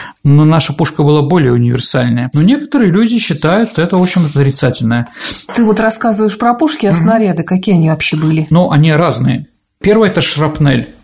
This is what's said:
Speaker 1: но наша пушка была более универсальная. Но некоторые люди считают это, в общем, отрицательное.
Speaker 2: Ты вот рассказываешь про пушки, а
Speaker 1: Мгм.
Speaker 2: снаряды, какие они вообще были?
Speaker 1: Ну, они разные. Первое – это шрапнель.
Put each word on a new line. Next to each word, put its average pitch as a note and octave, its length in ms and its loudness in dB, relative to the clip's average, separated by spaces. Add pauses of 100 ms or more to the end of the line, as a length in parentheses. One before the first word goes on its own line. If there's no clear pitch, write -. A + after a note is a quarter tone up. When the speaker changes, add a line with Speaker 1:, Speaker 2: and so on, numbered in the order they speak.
(240)
Speaker 1:
но D3 220 4
наша D#3 260 2
пушка D3+ 320 -2
была D3 200 2
более C#3+ 280 2
универсальная. A#2+ 800 -2
Но C#3+ 100 0
некоторые B3+ 480 2
люди A3+ 280 0
считают F#3+ 580 -2
это, F3 200 -2
в F3+ 40 2
общем, F3+ 320 0
отрицательное. B2+ 760 0 (440)
Speaker 2:
Ты A#3 120 2
вот G#3+ 160 2
рассказываешь A3 560 0
про A#3+ 160 0
пушки, D4 320 -2
а G3 60 2
Speaker 1:
Мгм. E3+ 100 0
Speaker 2:
снаряды, F#3+ 420 0
какие F#3 320 0
они D#3+ 140 2
вообще D#3+ 260 -2
были? D#3 340 0
Speaker 1:
Ну, F3 220 2
они D#3 220 2
разные. C3 540 0 (320)
Первое – G#3 320 2
это F3+ 100 -2
шрапнель. D3 840 -2